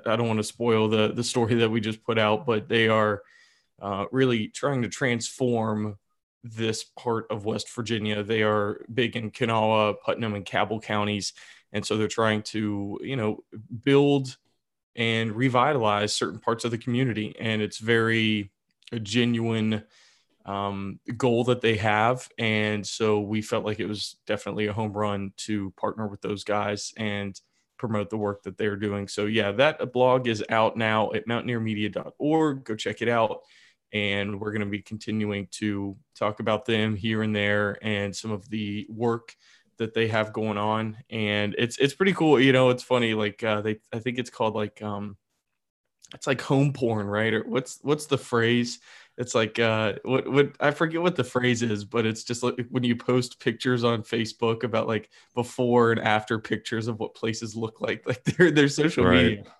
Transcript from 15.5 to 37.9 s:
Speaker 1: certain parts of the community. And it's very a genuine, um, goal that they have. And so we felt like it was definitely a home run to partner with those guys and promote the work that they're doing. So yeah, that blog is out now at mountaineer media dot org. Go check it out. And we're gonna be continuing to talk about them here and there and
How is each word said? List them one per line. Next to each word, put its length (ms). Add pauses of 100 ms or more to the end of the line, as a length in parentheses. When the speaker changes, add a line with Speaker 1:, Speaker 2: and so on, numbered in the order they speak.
Speaker 1:
certain 260
parts 240
of 80
the 60
community. 600
And 240
it's 180
very 720 (420)
a 60
genuine, 840 (640)
um, 540 (160)
goal 300
that 160
they 160
have. 500 (100)
And 480
so 360
we 200
felt 220
like 160
it 80
was 300 (100)
definitely 400
a 60
home 180
run 460
to 400
partner 280
with 140
those 240
guys 540
and 420 (380)
promote 320
the 80
work 260
that 140
they're 180
doing. 320
So 180
yeah, 280
that 400
blog 340
is 220
out 260
now 380
at 140
mountaineer 340
media 260
dot 300
org. 480
Go 100
check 260
it 60
out. 320 (540)
And 440
we're 140
gonna 140
be 160
continuing 680
to 440 (180)
talk 280
about 240
them 320
here 260
and 100
there 480
and 320